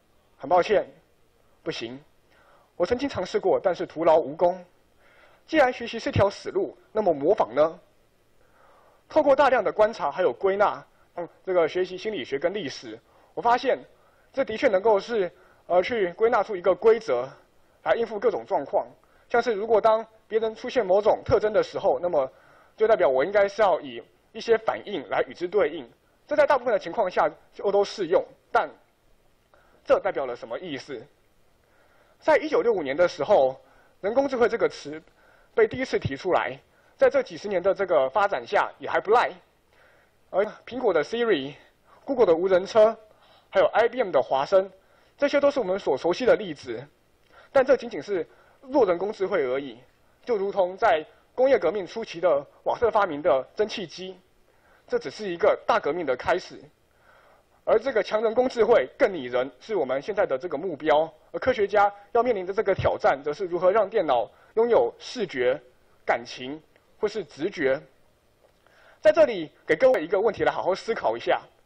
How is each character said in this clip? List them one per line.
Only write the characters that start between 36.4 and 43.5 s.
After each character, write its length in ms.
在 140
这 120
几 140
十 140
年 120
的 140
这 100
个 240
发 200
展 180
下 320
也 100
还 80
不 140
赖。 180
而 160
苹 140
果 140
的 100
Siri、 500
Google 220
的 60
无 140
人 180
车， 320
还 100